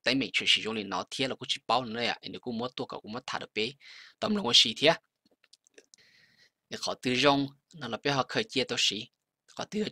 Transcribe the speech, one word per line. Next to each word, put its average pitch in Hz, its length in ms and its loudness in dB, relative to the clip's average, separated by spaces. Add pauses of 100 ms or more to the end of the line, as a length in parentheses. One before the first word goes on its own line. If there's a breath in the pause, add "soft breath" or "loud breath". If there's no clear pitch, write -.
tới 123 120 2
mình 127 180 0
chuyển - 160 0
sử - 140 4
dụng 110 140 -4
thì 107 60 -4
nó 95 280 -4
thế 135 180 -2
là 123 60 -2
cũng 123 140 -14
chỉ - 180 -4
bao 123 180 2
nữa 113 180 -6
à, 107 160 -2 (120)
nếu 95 100 -12
cũng 120 180 -6
muốn 120 180 -4
tua 123 100 -6
cậu - 140 -8
cũng 104 120 -14
muốn 120 140 -8
thả - 120 -6
được - 160 -12
bé, 110 160 -2 (500 loud breath)
tầm 214 160 0
lòng 202 80 -2
của 233 100 0
chị 113 240 6
thế. 147 140 8 (1800 soft breath)
Để 120 100 -10
khó - 140 -4
tư 127 220 -2
rong, 139 300 4 (280)
nó 151 140 -10
là 214 140 -6
bé 143 80 0
họ 139 180 2
khởi 117 160 0
chia 123 200 0
tôi 120 160 -4
sĩ, 107 280 -2 (380)
khó - 180 -10
tư 214 260 -4